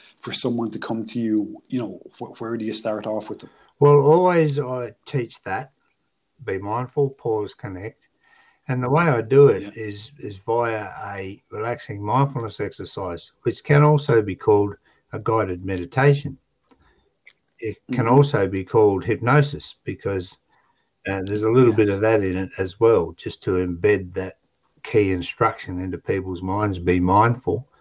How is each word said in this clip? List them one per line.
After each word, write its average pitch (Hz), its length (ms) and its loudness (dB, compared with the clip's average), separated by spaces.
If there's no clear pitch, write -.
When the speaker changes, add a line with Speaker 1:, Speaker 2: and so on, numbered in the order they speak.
Speaker 1:
for 127 120 -10
someone 117 380 -2
to - 80 -10
come 113 280 -6
to 120 140 -8
you, 107 480 -2
you 127 120 -6
know, 98 200 -10
wh-, - 220 -14
where 117 160 -8
do 110 80 -8
you 110 80 -6
start 107 340 -6
off 110 220 -6
with 107 120 -12
them? - 100 -20
Speaker 2:
Well, 143 220 6
always 160 580 4
I 127 360 -6
teach - 380 -6
that. 117 300 -8
Be 95 140 -4
mindful, 123 520 -2
pause, 107 440 -4
connect. 101 540 -14
And 127 140 -4
the 123 80 -2
way 165 140 4
I 127 160 2
do 135 280 8
it 98 140 2
Speaker 1:
Yeah. 101 120 -12
Speaker 2:
is, 104 440 -12
is 104 200 -12
via 113 500 -2
a 101 460 -12
relaxing 107 520 -8
mindfulness 120 560 -2
exercise, 95 760 -10
which - 200 -4
can 147 200 4
also 143 400 4
be 95 120 -6
called 104 420 2
a 107 60 -8
guided 101 460 -2
meditation. 127 760 0
It 107 180 -8
can 123 180 0
Speaker 1:
Mm-hmm. 120 80 4
Speaker 2:
also 135 340 4
be 95 160 -4
called 101 400 2
hypnosis 127 800 0
because, 98 540 -6
uh, 98 140 -4
there's 104 220 -4
a 113 60 2
little 123 220 6
bit 104 140 4
Speaker 1:
Yes. 98 100 0
Speaker 2:
of 98 40 -6
that 110 240 2
in 92 120 -2
it 95 220 -6
as 92 220 -6
well, 107 320 4
just - 320 -12
to 101 80 -2
embed 90 640 0
that 92 240 -8
key 101 300 2
instruction 92 640 -2
into 90 200 -6
people's 95 440 -6
minds, 95 380 -2
be 90 180 2
mindful. 104 720 2